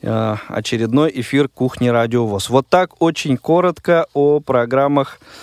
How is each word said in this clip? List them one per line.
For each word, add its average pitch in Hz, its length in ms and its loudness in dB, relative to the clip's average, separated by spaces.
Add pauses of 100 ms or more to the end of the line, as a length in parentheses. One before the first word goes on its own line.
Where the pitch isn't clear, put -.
э, 110 340 -2 (120)
очередной 117 640 -2
эфир 135 340 0
«Кухни 127 400 -4
Радио 117 380 0
вос». 101 240 -6
Вот 127 180 2
так 180 340 0
очень 156 360 0
коротко 170 760 0
о 147 260 2
программах, 135 800 0 (220)